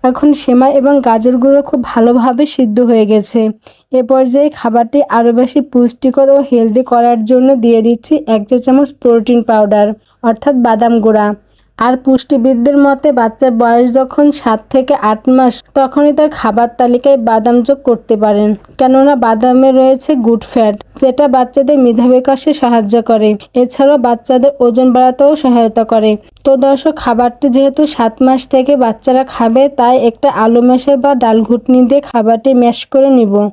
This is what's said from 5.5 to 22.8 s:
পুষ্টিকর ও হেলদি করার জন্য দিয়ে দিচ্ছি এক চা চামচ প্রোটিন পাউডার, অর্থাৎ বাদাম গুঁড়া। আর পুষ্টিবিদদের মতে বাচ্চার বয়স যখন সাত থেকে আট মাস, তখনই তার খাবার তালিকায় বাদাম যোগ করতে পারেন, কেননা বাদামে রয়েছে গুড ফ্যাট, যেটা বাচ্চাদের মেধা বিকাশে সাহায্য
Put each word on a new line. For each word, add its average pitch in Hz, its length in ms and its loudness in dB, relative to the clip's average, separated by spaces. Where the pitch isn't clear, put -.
পুষ্টিকর 254 640 0
ও 277 120 4
হেলদি 240 400 0
করার 240 420 0
জন্য 254 320 2
দিয়ে 226 260 2
দিচ্ছি 233 320 -2
এক 220 180 -2
চা 254 120 -2
চামচ 269 300 0
প্রোটিন 240 440 0
পাউডার, 208 440 0
অর্থাৎ 233 360 -2
বাদাম 233 420 0
গুঁড়া। 214 260 0
আর 254 200 0
পুষ্টিবিদদের 262 800 0
মতে 277 340 0
বাচ্চার 240 460 0
বয়স 233 340 2
যখন 262 400 0
সাত 220 280 -4
থেকে 262 320 0
আট 214 260 -2
মাস, 254 260 2
তখনই 285 400 0
তার 302 180 0
খাবার 233 440 -2
তালিকায় 247 460 0
বাদাম 226 400 0
যোগ 277 200 -2
করতে 233 340 -2
পারেন, 214 340 0
কেননা 269 400 2
বাদামে 247 560 2
রয়েছে 262 440 0
গুড 226 280 -2
ফ্যাট, 214 300 -2
যেটা 269 300 0
বাচ্চাদের 262 500 0
মেধা 240 300 2
বিকাশে 262 440 0
সাহায্য 233 500 0